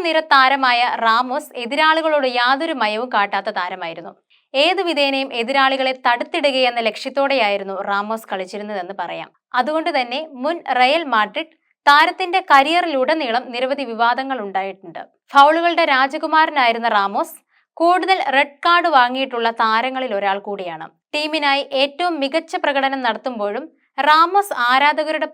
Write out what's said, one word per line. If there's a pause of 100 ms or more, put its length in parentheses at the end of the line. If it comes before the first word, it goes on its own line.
നിര (140)
താരമായ (240)
റാമോസ് (120)
എതിരാളികളോട് (120)
യാതൊരു
മയവും
കാട്ടാത്ത
താരമായിരുന്നു. (420)
ഏതു
വിധേനയും (100)
എതിരാളികളെ (140)
തടുത്തിടുകയെന്ന
ലക്ഷ്യത്തോടെയായിരുന്നു (140)
റാമോസ്
കളിച്ചിരുന്നതെന്ന്
പറയാം. (240)
അതുകൊണ്ട് (100)
തന്നെ (220)
മുൻ (220)
റയൽ (100)
മാഡ്രിഡ് (340)
താരത്തിന്റെ (100)
കരിയറിലുടനീളം
നിരവധി
വിവാദങ്ങൾ
ഉണ്ടായിട്ടുണ്ട്. (300)
ഫൗളുകളുടെ
രാജകുമാരനായിരുന്ന
റാമോസ് (440)
കൂടുതൽ (180)
റെഡ്
കാർഡ്
വാങ്ങിയിട്ടുള്ള (140)
താരങ്ങളിൽ
ഒരാൾ (100)
കൂടിയാണ്. (280)
ടീമിനായി (200)
ഏറ്റവും
മികച്ച
പ്രകടനം
നടത്തുമ്പോഴും (440)
റാമോസ് (160)
ആരാധകരുടെ